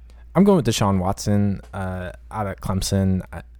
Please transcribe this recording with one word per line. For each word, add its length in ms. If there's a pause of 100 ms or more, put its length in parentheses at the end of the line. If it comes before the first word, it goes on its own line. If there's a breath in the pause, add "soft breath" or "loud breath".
(340 soft breath)
I'm 100
going 120
with 100
Deshaun 320
Watson, 600 (140)
uh, 380 (180)
out 160
at 140
Clemson. 640 (100)
I, 100 (180)